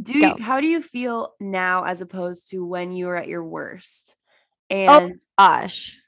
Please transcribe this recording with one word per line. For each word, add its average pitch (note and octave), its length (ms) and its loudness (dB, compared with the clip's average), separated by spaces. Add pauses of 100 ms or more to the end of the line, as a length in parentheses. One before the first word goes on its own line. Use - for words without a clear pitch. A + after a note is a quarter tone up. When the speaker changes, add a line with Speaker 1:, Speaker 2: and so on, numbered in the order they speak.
Speaker 1:
Do B3 160 -4
you, D4+ 200 4
Speaker 2:
Go. - 60 -
Speaker 1:
how C4 180 0
do D#4 60 0
you E4 140 0
feel A#3+ 580 -6
now F#3 440 -2
as F3+ 180 -6
opposed F3+ 500 -10
to F#3 140 -8
when F3+ 260 -6
you F3+ 160 -6
were F3+ 80 -4
at F3 120 -6
your E3+ 160 -8
worst? D#3+ 720 -14 (540)
Speaker 2:
Oh, F#3+ 60 -2
Speaker 1:
And F#3+ 440 6 (180)
Speaker 2:
gosh. C#3+ 600 2 (100)